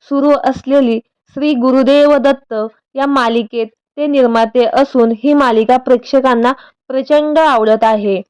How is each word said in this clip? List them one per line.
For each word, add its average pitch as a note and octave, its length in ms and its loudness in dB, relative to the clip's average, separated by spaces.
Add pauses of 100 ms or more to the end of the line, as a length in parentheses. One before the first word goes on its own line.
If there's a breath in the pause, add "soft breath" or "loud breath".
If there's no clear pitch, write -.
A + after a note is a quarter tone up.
(120)
सुरू C#4+ 200 0 (120)
असलेली C4 560 -2 (360)
श्री D4 180 -2
गुरुदेव C4+ 640 2
दत्त C4+ 360 -2 (420)
या C4+ 120 -4
मालिकेत A#3 600 -2 (300)
ते D4 100 -2
निर्माते A#3 680 0
असून, B3+ 400 0
ही C4+ 200 0
मालिका B3+ 460 2
प्रेक्षकांना B3+ 720 0 (380 loud breath)
प्रचंड D4 500 -2
आवडत A3 440 2
आहे. G#3 460 -2